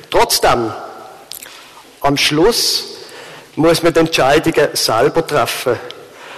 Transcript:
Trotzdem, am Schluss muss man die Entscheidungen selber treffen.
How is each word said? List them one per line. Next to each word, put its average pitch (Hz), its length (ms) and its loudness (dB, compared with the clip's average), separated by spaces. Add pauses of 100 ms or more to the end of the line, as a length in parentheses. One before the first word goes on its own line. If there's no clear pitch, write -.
Trotzdem, 135 640 2 (1300)
am 143 160 0
Schluss - 680 0 (720)
muss 160 280 2
man 165 100 4
die 160 60 2
Entscheidungen 156 760 2
selber 151 520 0
treffen. 120 540 -2 (580)